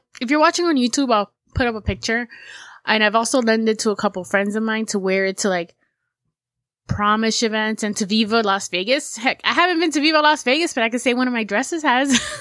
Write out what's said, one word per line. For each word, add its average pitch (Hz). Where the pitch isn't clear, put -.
If 247
you're 302
watching 339
on 330
YouTube, 240
I'll 208
put 247
up 226
a 208
picture. 226
And 220
I've 214
also 233
lent 220
it 220
to 214
a 196
couple 196
friends 202
of 220
mine 220
to 208
wear 190
it 190
to, 208
like, 175
promish 220
events 220
and 208
to 220
Viva 220
Las 196
Vegas. 208
Heck, 220
I 226
haven't 339
been 339
to 294
Viva 311
Las 302
Vegas, 311
but 233
I 226
can 240
say 247
one 254
of 247
my 226
dresses 262
has. 262